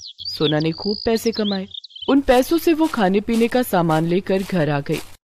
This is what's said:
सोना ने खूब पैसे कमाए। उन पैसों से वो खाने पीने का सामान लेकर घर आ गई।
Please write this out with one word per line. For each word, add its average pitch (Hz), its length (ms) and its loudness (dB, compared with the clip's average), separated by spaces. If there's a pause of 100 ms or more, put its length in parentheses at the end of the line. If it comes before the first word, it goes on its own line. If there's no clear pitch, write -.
(180)
सोना 151 420 -2
ने 160 120 0
खूब 202 340 -6
पैसे 226 260 0
कमाए। 202 360 -4 (420)
उन 277 120 4
पैसों 262 360 2
से 330 160 2
वो 311 140 2
खाने 202 320 2
पीने 233 280 2
का 254 160 0
सामान 165 420 2
लेकर 190 380 0
घर 170 260 0
आ 143 100 0
गई। 147 200 -4 (400)